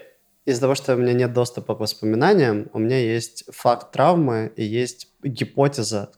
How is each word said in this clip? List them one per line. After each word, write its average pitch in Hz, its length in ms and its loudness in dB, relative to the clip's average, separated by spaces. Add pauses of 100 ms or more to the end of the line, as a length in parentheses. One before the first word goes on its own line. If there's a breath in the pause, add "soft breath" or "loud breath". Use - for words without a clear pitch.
(460)
из-за 127 160 -2
того, 135 140 2
что 135 200 -2
у - 20 2
меня 123 160 2
нет 120 200 0
доступа 120 420 -2
к - 40 -8
воспоминаниям, 110 960 0
у 117 60 -4
меня 120 200 0
есть 113 520 -4
факт - 400 -2
травмы 131 640 2
и - 80 -6
есть 117 460 -6 (140)
гипотеза, 117 960 -2